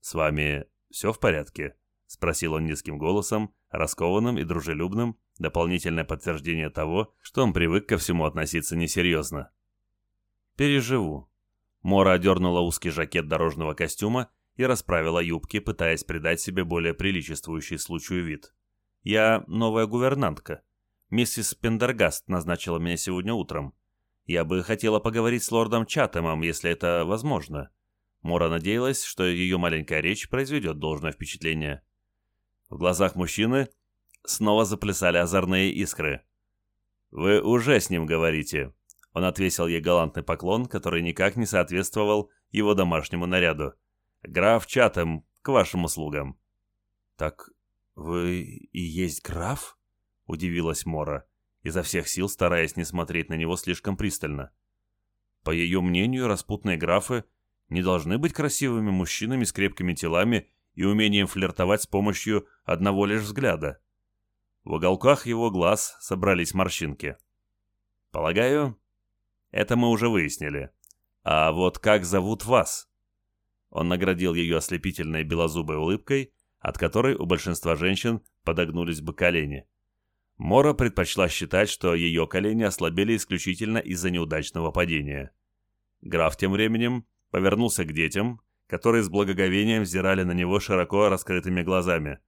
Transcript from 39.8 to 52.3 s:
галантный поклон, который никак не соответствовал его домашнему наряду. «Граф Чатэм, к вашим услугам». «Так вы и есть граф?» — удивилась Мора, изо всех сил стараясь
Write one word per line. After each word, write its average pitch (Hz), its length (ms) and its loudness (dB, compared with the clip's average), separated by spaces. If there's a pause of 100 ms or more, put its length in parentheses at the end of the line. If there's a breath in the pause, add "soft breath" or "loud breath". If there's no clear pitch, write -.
галантный 82 420 2
поклон, 92 420 -2
который 85 380 -2
никак 92 340 0
не 117 80 0
соответствовал 104 840 0 (200 soft breath)
его 104 220 2
домашнему 87 540 0
наряду. 82 480 0 (480)
«Граф 101 440 2
Чатэм, 87 600 2 (160)
к - 60 -6
вашим 92 360 4
услугам». 73 540 -6 (760)
«Так - 340 -6 (440)
вы 87 460 -2
и - 400 -12
есть 85 420 -4
граф?» — 87 540 -8 (500)
удивилась 82 600 -2
Мора, 76 400 -4 (360)
изо 85 200 -4
всех - 260 -4
сил 92 200 -2
стараясь 85 480 0